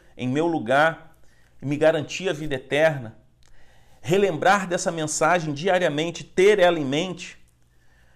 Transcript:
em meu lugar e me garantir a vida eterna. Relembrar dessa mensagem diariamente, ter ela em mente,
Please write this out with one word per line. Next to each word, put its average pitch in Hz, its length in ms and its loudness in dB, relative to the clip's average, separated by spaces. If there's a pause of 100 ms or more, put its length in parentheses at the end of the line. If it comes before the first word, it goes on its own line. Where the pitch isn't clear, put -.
(160)
em 123 120 -4
meu 147 180 2
lugar 151 720 0 (440)
e - 40 -8
me 143 100 -4
garantir 156 540 0
a 175 40 0
vida 147 220 -6
eterna. 139 600 -2 (840)
Relembrar 185 640 0
dessa 175 240 -4
mensagem 156 640 -2
diariamente, 165 680 -2
ter 202 360 2
ela 175 200 4
em 143 60 -4
mente, 165 520 -6 (800)